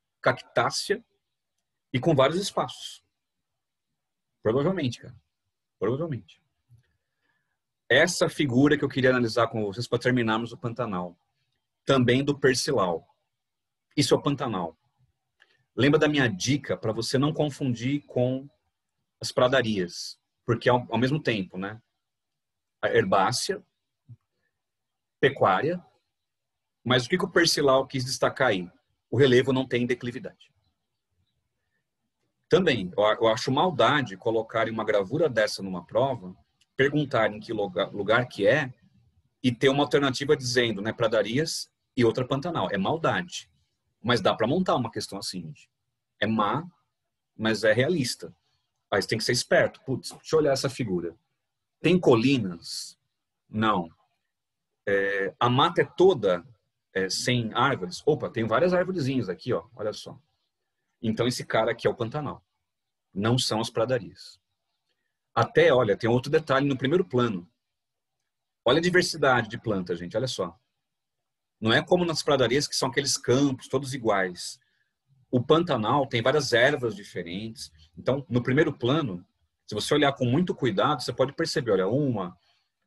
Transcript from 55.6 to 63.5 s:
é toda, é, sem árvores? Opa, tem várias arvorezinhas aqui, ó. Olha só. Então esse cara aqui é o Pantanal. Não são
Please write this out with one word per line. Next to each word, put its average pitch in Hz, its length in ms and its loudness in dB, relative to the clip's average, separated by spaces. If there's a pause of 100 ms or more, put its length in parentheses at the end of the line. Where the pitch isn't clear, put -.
é 139 40 2
toda, 107 600 2 (480)
é, 95 160 -2
sem 120 440 -2
árvores? 120 520 -2
Opa, 127 240 0
tem 113 180 -4
várias 156 260 2
arvorezinhas 139 560 -2
aqui, 107 240 -6
ó. 85 220 -4
Olha 104 180 -6
só. - 260 -18 (840)
Então 110 260 -2
esse - 180 -4
cara 113 260 0
aqui - 160 -2
é - 20 0
o - 60 -2
Pantanal. 117 480 -8 (680)
Não 110 240 0
são 113 220 -2